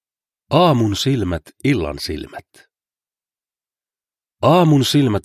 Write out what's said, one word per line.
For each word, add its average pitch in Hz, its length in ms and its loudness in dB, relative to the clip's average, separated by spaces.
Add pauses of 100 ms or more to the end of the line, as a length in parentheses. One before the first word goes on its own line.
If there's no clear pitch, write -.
(500)
Aamun 127 460 2
silmät, 95 460 -4 (220)
illan 80 340 -4
silmät. - 480 -12 (2000)
Aamun 151 420 4
silmät 120 400 0